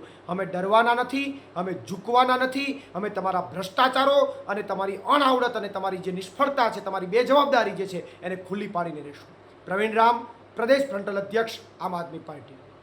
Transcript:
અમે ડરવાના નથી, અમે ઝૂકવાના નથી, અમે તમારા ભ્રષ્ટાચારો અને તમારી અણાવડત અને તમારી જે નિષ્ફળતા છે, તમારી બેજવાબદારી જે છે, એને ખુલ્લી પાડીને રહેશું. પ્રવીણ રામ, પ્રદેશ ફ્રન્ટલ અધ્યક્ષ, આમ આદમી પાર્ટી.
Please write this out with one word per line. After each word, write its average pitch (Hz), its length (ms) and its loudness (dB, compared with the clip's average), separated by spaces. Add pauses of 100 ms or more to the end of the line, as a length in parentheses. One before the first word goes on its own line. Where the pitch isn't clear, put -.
(280)
અમે 185 160 -4
ડરવાના 202 500 4
નથી, 269 460 -2 (160)
અમે 180 160 -4
ઝૂકવાના 240 640 2
નથી, 269 460 -2 (120)
અમે 202 140 -4
તમારા 185 460 -2
ભ્રષ્ટાચારો 262 680 2 (280)
અને 202 140 -4
તમારી 196 340 -4
અણાવડત 254 600 2
અને 202 120 -6
તમારી 190 280 -4
જે 180 160 -6
નિષ્ફળતા 247 580 0
છે, 202 140 -8
તમારી 190 220 -4
બેજવાબદારી 247 640 4
જે 180 160 -6
છે, - 340 -10
એને 180 160 -6
ખુલ્લી 190 320 -8
પાડીને 170 320 -6
રહેશું. - 640 -20
પ્રવીણ 208 300 -2
રામ, 233 320 4 (300)
પ્રદેશ 233 340 2
ફ્રન્ટલ 196 300 -4
અધ્યક્ષ, 214 320 -2 (280)
આમ 180 160 -6
આદમી 165 220 -10
પાર્ટી. 135 380 -18 (260)